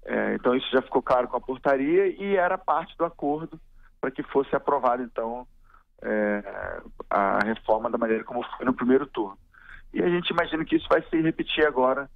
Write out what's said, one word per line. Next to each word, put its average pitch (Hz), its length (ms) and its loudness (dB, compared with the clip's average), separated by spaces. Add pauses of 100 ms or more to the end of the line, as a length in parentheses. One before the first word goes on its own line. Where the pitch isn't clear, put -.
É, 107 300 -2
então 123 200 2
isso 127 160 -2
já 131 80 4
ficou 127 220 -2
claro 123 260 2
com 127 80 -6
a 120 60 -2
portaria 143 680 2
e 196 280 -2
era 180 200 2
parte 165 420 -2
do 165 60 0
acordo 165 560 -4 (400)
pra 131 120 -4
que - 100 -10
fosse 135 340 0
aprovado, 127 460 2
então, 120 460 -6 (560)
é, 104 760 -2 (300)
a 101 340 2
reforma 113 460 0
da 117 80 -2
maneira 113 260 0
como 120 220 -6 (100)
foi - 80 -10
no 127 120 0
primeiro 131 320 4
turno. 101 280 -6 (560)
E - 120 -2
a 180 60 4
gente 175 200 0
imagina 160 340 -2
que 160 120 0
isso 156 120 0
vai 156 140 4
se 165 180 -2
repetir 160 460 0
agora 131 500 2